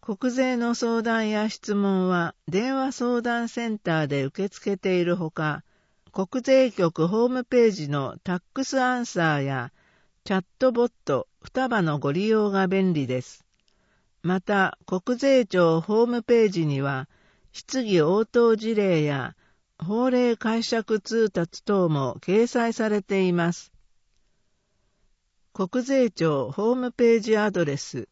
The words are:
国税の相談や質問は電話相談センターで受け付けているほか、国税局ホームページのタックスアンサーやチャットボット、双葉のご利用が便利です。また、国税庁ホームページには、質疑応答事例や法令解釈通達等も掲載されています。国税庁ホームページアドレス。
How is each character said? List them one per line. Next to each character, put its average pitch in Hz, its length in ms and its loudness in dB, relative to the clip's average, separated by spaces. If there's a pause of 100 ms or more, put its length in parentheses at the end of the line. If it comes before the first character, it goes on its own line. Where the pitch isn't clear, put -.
国 240 320 -4
税 254 240 0
の 233 180 -2
相 233 280 -2
談 226 280 -2
や 214 180 -2
質 208 280 -6
問 190 320 2
は 175 260 -2 (140)
電 220 260 -2
話 269 160 -2
相 240 320 -2
談 233 260 -2
セ 233 200 -6
ン 214 100 -4
タ 160 240 -2
ー 151 60 -2
で 139 160 -2
受 139 180 -6
け 202 60 -2
付 - 240 -8
け 196 40 -2
て 185 240 0
い 175 40 2
る 175 100 2
ほ 170 160 -4
か、 151 320 -4 (480)
国 196 320 -6
税 262 300 4
局 165 340 0
ホ 220 200 0
ー - 20 2
ム 254 160 -4
ペ 240 240 4
ー - 20 4
ジ 156 180 -8
の 143 360 -4
タ 180 140 -4
ッ - 40 -8 (100)
ク 269 120 -4
ス - 160 -2
ア 254 180 0
ン 240 80 -6
サ 160 300 0
ー 139 80 -2
や 131 280 -6 (520)
チ 190 100 -2
ャ 190 60 2
ッ - 40 -14 (140)
ト 254 140 4
ボ 240 140 2
ッ - 60 -4 (120)
ト、 139 240 -2 (120)
双 254 280 -4
葉 233 120 0
の 151 200 0
ご 143 100 -2
利 180 160 -2
用 214 240 2
が 190 160 0
便 190 260 2
利 143 140 -2
で 127 160 -4
す。 - 220 -20 (760)
ま 180 180 -2
た、 196 440 0
国 196 320 -4
税 262 300 4
庁 165 340 4
ホ 214 240 2
ー - 20 0
ム 240 160 -4
ペ 233 240 4
ー - 40 2
ジ 165 160 -2
に 139 160 -2
は、 139 260 -6 (440)
質 - 320 -6
疑 185 180 4
応 196 240 2
答 233 300 4
事 220 180 -4
例 190 280 2
や 139 340 -4 (420)
法 226 320 -2
令 247 260 2
解 226 260 -2
釈 220 380 -2
通 220 300 0
達 - 340 -4
等 190 240 2
も 139 320 -2
掲 214 260 2
載 233 260 -2
さ 220 160 -2
れ 208 120 0
て 196 220 0
い 180 100 2
ま 175 200 0
す。 - 200 -12 (1800)
国 202 320 -4
税 262 260 2
庁 143 400 -2
ホ 214 220 -2
ー - 20 2
ム 247 180 -4
ペ 233 240 4
ー 220 40 2
ジ 220 160 0
ア 214 140 0
ド 180 140 0
レ 139 120 -4
ス。 123 360 -10